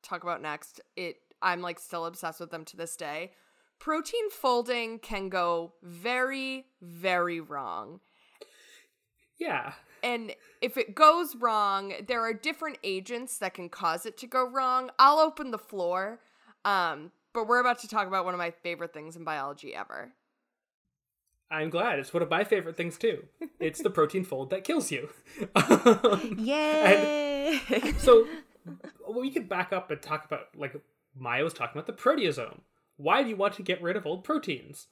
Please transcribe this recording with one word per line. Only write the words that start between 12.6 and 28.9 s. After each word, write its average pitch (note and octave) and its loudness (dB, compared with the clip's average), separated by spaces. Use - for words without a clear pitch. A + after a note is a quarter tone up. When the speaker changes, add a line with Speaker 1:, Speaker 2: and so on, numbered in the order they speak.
Speaker 1:
agents G#3+ -6
that F#3+ -4
can F3 -12
cause E3+ -4
it A3 -12
to B3 -16
go B3+ 0
wrong. B3+ -2
I'll C#4+ 10
open D4+ 2
the G#3+ -6
floor, F#3+ -4
um, E3+ 0
but A3+ -2
we're A#3+ 6
about B3 2
to A3+ -14
talk G#3 -2
about F#3 0
one F3+ -2
of F3+ -4
my E3+ -2
favorite E3+ -8
things D#3 -14
in E3 -16
biology C#3+ -8
ever. - -12
Speaker 2:
I'm D#3 -2
glad. E3+ 0
It's C3 -10
one E3+ 2
of C#3+ -2
my F3+ 2
favorite F3+ 0
things, E3+ -6
too. G#3+ 0
It's D#3+ -4
the F#3+ 0
protein F3+ 2
fold C3+ -6
that F#3+ -2
kills D#4 0
you. C3+ -4
<laughs> - -6
Um, G#3+ 6
Speaker 3:
Yay! D4 4
Speaker 2:
and C4 0
so, A#3 10